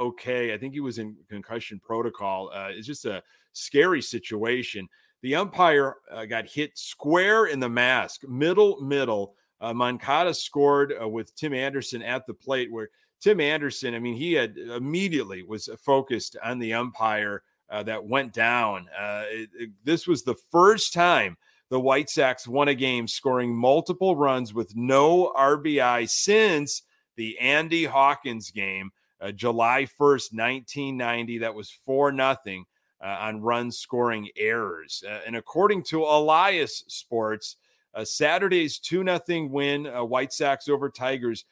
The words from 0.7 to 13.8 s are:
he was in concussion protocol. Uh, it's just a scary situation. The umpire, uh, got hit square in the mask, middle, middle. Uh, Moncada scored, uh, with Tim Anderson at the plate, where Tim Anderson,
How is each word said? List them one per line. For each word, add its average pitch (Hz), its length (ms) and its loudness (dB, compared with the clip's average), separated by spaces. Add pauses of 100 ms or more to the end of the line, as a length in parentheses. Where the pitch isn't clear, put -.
he 147 80 -10
was 123 180 -8
in 107 180 -10 (120)
concussion 107 560 -12
protocol. 101 720 -4
Uh, 98 160 -10
it's 107 160 -12
just 139 180 -12
a 98 180 -6 (300)
scary 160 480 4
situation. 113 880 -4 (320)
The 135 160 -2
umpire, 165 600 2 (140)
uh, 113 140 -12
got 113 240 -6
hit 147 280 -8
square 190 680 2
in 143 140 -2
the 123 80 0
mask, 120 580 0
middle, 180 540 4
middle. 131 540 0 (260)
Uh, 113 120 -6
Moncada 131 600 0
scored, 143 640 2
uh, 113 80 -4
with 113 280 -8
Tim 151 180 -4
Anderson 131 480 -4
at 123 240 -6
the 110 80 -12
plate, 127 380 -4
where 110 160 -8 (320)
Tim 202 200 4
Anderson, 143 540 -2